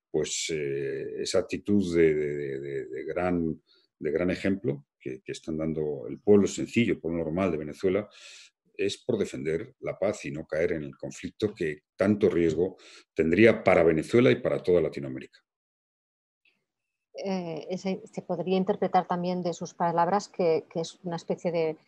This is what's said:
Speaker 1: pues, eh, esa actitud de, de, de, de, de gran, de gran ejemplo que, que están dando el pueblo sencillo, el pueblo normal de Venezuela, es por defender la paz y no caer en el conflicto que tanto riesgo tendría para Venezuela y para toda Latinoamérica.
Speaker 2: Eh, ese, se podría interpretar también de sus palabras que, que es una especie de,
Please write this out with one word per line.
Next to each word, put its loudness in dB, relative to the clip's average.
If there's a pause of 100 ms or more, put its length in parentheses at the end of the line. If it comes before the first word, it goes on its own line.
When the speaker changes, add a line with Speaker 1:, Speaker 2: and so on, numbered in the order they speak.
(100)
Speaker 1:
pues, -2
eh, -4
esa 0
actitud 0
de, 6
de, -2
de, -6
de, -8
de -10
gran, -2 (360)
de -4
gran 0
ejemplo -2 (140)
que, -10
que -10
están -8
dando -4
el -10
pueblo 8
sencillo, 0
el -4
pueblo -2
normal 0
de 0
Venezuela, -2 (680)
es -2
por -2
defender -4
la -6
paz -2
y -8
no -10
caer 0
en -4
el -12
conflicto -6
que -6 (120)
tanto 4
riesgo 2 (360)
tendría 4
para 6
Venezuela 4
y 2
para -2
toda 4
Latinoamérica. -6 (1900)
Speaker 2:
Eh, -6
ese, -4 (100)
se -10
podría -2
interpretar 0
también -2
de -2
sus -12
palabras 0
que, 0
que -4
es -8
una -6
especie -4
de, -2 (120)